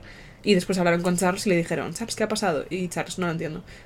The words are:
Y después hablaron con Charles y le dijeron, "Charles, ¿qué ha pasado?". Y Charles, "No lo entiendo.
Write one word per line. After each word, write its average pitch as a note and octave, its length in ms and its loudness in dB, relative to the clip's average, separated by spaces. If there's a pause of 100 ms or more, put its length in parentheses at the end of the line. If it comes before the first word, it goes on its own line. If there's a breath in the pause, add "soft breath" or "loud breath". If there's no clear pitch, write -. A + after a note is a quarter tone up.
(440 loud breath)
Y G3+ 100 6
después F#3 240 2
hablaron F3 240 4
con F3 160 2
Charles F#3 300 2
y - 20 2
le F3 60 6
dijeron, E3 400 -2
"Charles, A3+ 200 -6
¿qué A3 80 0
ha G#3+ 40 0
pasado?". G3+ 420 0
Y F3+ 200 -2
Charles, - 280 -6
"No F3+ 80 0
lo E3+ 60 0
entiendo. E3 320 -6 (220 loud breath)